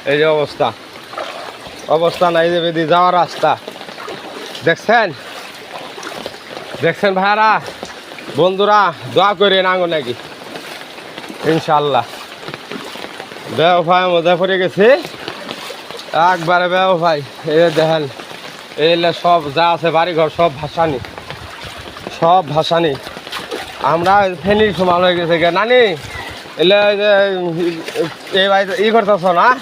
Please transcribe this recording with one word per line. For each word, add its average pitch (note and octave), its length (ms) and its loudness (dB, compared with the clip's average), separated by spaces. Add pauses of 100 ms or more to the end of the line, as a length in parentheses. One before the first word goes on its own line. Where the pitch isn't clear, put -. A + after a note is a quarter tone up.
এই C#3+ 140 2
যে D3+ 60 4
অবস্থা, D3 480 0 (1160)
অবস্থা E3 420 2
নাই। E3+ 200 2
যে F3 100 0
বেদি E3 260 -2
যাওয়ার F3+ 280 4
রাস্তা D#3 420 2 (1080)
দেখছেন, G3 480 2 (1700)
দেখছেন E3 340 0
ভাইরা, G3+ 460 2 (760)
বন্ধুরা, F#3+ 560 4 (220)
দোয়া G3 200 4
করেন F#3 320 4
আঙুন F#3 240 0
নাকি B2+ 240 -2 (1300)
ইনশাল্লাহ। D3 580 2 (1500)
ব্যবসায় F3 520 4
মধ্যে E3+ 280 2
পড়ে F#3 220 2
গেছে, G#3+ 440 4 (1080)
একবারে F3 560 2
ব্যবসায়। F3 540 2 (240)
এই D#3 100 0
যে E3+ 140 6
দেখেন, D#3 380 2 (680)
এই E3+ 360 2 (100)
সব E3 320 2
যা E3+ 160 4
আছে E3 200 0
বাড়িঘর E3 460 2
সব E3+ 140 4 (100)
ভাসানি, D3+ 380 0 (1200)
সব F3 280 6
ভাসানি। D#3 460 0 (880)
আমরা F#3 460 4 (140)
ফেনীর G#3 360 2
সমান F3+ 240 4
হয়ে F3+ 140 4
গেছে E3+ 220 2
গে E3+ 120 4
নানি, G#3+ 460 4 (600)
এলে F#3 240 6
ওই G#3 160 4
যে G#3 140 2 (1300)
এই G3 80 4
ভাই G3 180 4 (120)
ই G#3+ 120 4
করতেছ G3+ 340 2
না G3 380 4